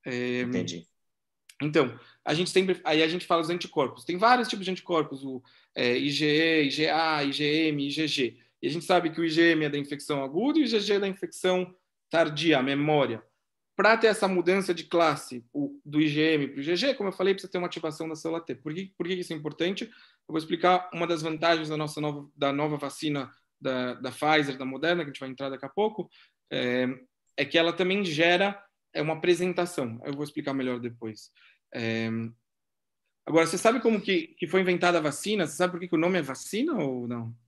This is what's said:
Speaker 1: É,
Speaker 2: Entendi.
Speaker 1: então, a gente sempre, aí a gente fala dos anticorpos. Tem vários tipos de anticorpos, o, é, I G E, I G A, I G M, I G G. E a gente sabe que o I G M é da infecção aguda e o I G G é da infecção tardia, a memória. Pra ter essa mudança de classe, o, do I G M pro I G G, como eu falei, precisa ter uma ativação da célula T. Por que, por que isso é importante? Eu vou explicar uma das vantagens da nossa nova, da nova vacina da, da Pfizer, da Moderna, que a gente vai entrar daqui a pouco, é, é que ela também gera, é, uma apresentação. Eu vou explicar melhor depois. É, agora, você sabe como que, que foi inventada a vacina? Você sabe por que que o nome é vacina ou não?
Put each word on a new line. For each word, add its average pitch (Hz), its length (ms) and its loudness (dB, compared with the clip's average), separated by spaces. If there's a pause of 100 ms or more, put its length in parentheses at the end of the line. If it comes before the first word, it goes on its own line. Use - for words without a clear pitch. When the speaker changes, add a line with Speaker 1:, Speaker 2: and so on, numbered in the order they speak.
Speaker 1:
É, 123 380 -4
Speaker 2:
Entendi. 87 440 -6 (720)
Speaker 1:
então, 147 380 0 (240)
a - 100 0
gente 175 160 0
sempre, 185 360 2
aí 156 180 4
a 160 60 4
gente 175 160 -4
fala 170 160 2
dos 156 80 -4
anticorpos. 165 560 -4
Tem 170 100 -4
vários 233 320 4
tipos 202 160 -6
de 185 80 -4
anticorpos, 147 540 -2
o, 131 180 -10 (320)
é, 123 220 2
I 143 120 0
G 143 160 0
E, 156 380 4
I 139 60 2
G 151 180 0
A, 156 360 2
I 139 100 0
G 143 100 -2 (240)
M, 147 180 0
I 143 40 -4
G 151 180 -2
G. 135 300 -2 (240)
E 143 60 -2
a 139 40 0
gente 165 140 -6
sabe 170 240 2
que 156 100 -6
o 170 60 0
I 160 40 0
G 170 220 6
M 156 140 2
é 147 40 0
da 143 80 -4
infecção 143 460 -4
aguda 220 360 0
e - 20 4
o 262 40 4
I - 20 -2
G 220 120 2
G 202 140 0
é 196 60 4
da 196 80 0
infecção 185 680 -2 (340)
tardia, 156 500 4
a 123 40 2
memória. 139 580 2 (540)
Pra 214 200 6
ter 226 120 4
essa 202 200 2
mudança 185 460 2
de 165 120 -6
classe, 147 680 0
o, 143 320 -4
do 151 160 0
I 156 60 4
G 151 140 0 (120)
M 143 140 0
pro 139 140 -10
I - 20 -8
G 170 140 0
G, 262 160 0
como 202 160 -2
eu 180 40 -6
falei, 190 200 2
precisa 190 180 -6
ter 214 60 -6
uma 175 100 -2
ativação 160 400 -6
da 160 80 -8
célula 165 280 -6
T. 156 120 -8
Por 151 180 -10
que, 190 240 -10
por 170 80 -20
que 185 80 -4
isso 175 200 -6
é - 20 -6
importante? 170 480 -4
Eu 220 80 -12 (380)
vou 156 80 -4
explicar 175 560 2
uma 170 120 -2
das 165 160 -2
vantagens 160 480 0
da 156 80 -4
nossa 151 240 -6
nova, 143 340 -6
da 143 160 0
nova 147 260 -2
vacina 143 520 -4 (320)
da, 127 340 -4
da 127 160 -8
Pfizer, 147 460 2
da 135 80 -8
Moderna, 160 380 -2
que 143 60 -8
a 135 40 -14
gente - 60 -16
vai 135 100 -10
entrar 135 200 -8
daqui 135 160 -10
a 135 40 -10
pouco, 214 400 -2 (420)
é, 127 360 0 (480)
é 143 100 0
que 151 120 0
ela 165 140 4
também 185 320 0
gera, 175 560 2 (340)
é, 160 80 -4
uma 156 120 -2
apresentação. 170 920 -2
Eu 143 100 -8
vou 147 100 -6
explicar 147 300 -6
melhor 127 260 -4
depois. 117 520 -12 (420)
É, 113 360 -2 (1160)
agora, 160 200 4
você 160 120 -2
sabe 233 220 4
como 226 220 2
que, 180 380 0
que 165 80 -4
foi 185 140 4
inventada 175 360 4
a 160 40 2
vacina? 175 440 -2
Você 147 100 -8
sabe 180 160 0
por 175 80 -8
que 175 80 -8
que 170 80 -2
o 156 40 4
nome 180 180 2
é 170 60 0
vacina 208 500 -4
ou 131 340 -2
não? 117 280 -8 (120)